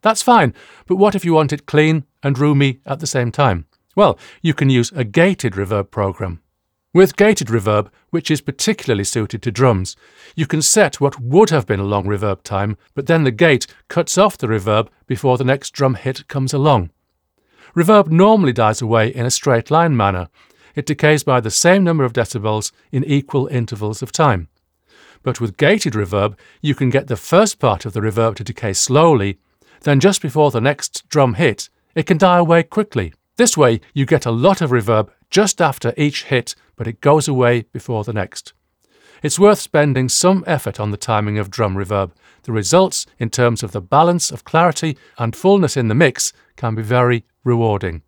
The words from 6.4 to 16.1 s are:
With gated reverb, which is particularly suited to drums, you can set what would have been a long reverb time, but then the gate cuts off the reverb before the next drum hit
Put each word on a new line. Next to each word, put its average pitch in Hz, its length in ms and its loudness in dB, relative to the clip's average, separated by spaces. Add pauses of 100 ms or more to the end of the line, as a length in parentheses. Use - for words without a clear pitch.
With 180 240 4
gated 202 340 2
reverb, 107 420 0 (180)
which 165 220 -4
is 147 100 -2
particularly 131 640 -4
suited 107 400 -6
to 120 80 -4
drums, 104 440 0 (400)
you 156 120 -4
can 156 160 -2
set - 360 2
what 139 220 -2
would 170 300 2
have 143 160 0
been 101 120 -2
a 101 40 -4
long 101 220 -2
reverb 101 360 -4
time, 101 360 -4 (180)
but 139 100 -8
then 165 200 0
the 131 60 0
gate 135 360 2 (220)
cuts - 280 -4
off 196 220 2
the 127 80 -6
reverb 107 400 0 (180)
before 127 320 -2
the 135 60 -2
next 135 260 -2
drum 135 240 -2
hit - 340 -8